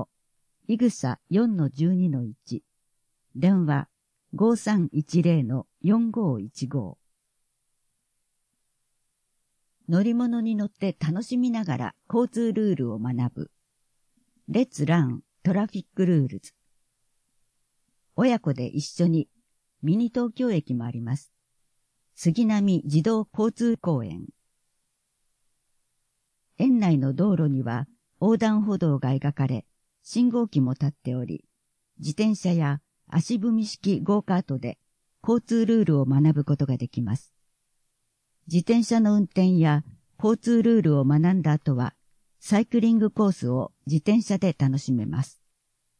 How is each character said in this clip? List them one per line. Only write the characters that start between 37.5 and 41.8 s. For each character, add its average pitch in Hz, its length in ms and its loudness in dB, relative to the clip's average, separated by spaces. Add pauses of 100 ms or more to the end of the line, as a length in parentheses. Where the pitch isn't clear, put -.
自 165 100 0
転 233 260 2
車 226 160 0
の 208 160 4
運 208 80 4
転 185 340 2
や 147 280 4 (360)
交 220 160 2
通 233 240 2
ル 226 180 4
ー - 20 2
ル 151 180 4
を 135 60 2
学 147 140 4 (140)
ん 185 80 0
だ 151 120 2
後 147 240 -2
は、 123 180 -4 (500)